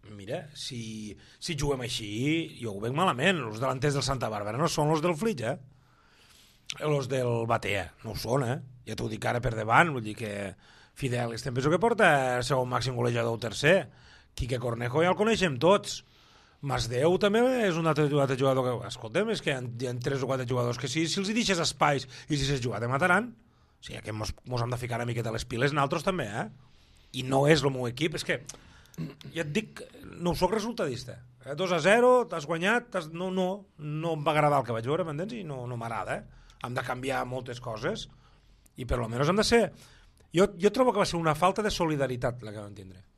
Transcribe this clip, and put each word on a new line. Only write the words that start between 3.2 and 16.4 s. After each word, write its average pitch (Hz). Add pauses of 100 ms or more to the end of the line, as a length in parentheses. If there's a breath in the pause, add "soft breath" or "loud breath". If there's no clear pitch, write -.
Els 107
delanters 131
del 139
Santa 127
Bàrbara 107
no 160
són 151
els 156
del 175
Flix, 185
eh? 127 (1300 soft breath)
Els 147
del 120
Batea, 101 (180)
no 110
ho -
són, 123
eh? 120 (300)
Ja 110
t'ho 117
dic 107
ara 117
per 120
davant, 120
vull 117
dir 107
que 110 (680 soft breath)
Fidel, 120
este 123
penso 131
que 175
porta 220 (300)
el 123
segon 127
màxim 123
golejador 117
o 104
tercer. 120 (480 loud breath)
Quique 127
Cornejo 120
ja 180
el 180
coneixem 196
tots. 196 (640 soft breath)